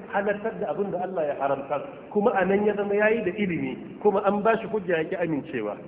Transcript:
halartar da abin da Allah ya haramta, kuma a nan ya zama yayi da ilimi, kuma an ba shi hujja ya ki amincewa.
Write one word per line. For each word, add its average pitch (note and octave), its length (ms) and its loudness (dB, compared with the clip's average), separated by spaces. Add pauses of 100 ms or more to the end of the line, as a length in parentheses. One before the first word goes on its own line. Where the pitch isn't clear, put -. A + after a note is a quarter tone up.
(120)
halartar G3+ 480 -2
da G3 100 -2
abin F3+ 220 -2
da F3 100 -2
Allah F#3 240 -2
ya C#3+ 100 -2
haramta, C#3 460 -2 (260)
kuma G#3 260 4
a F#3+ 120 4
nan G3+ 200 4
ya G#3 100 2
zama G3+ 180 0
yayi G#3+ 300 4
da F3+ 80 0
ilimi, D3 720 -4
kuma G#3 240 4
an G3+ 180 2
ba A3 160 4
shi G#3 80 -8
hujja F3+ 300 0
ya D#3+ 80 2
ki F3 100 -4
amincewa. C3 600 -2 (100)